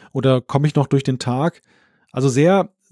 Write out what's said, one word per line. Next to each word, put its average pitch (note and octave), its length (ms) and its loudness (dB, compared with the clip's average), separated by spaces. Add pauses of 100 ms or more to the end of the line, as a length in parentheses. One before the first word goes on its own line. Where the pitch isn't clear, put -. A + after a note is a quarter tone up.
(120)
oder C3 280 0
komme C#3+ 280 -2
ich - 80 -2
noch C#3+ 100 2
durch C#3 160 0
den C3 160 -4
Tag? C3 460 -4 (480)
Also C3 180 -2
sehr, E3+ 460 0 (160)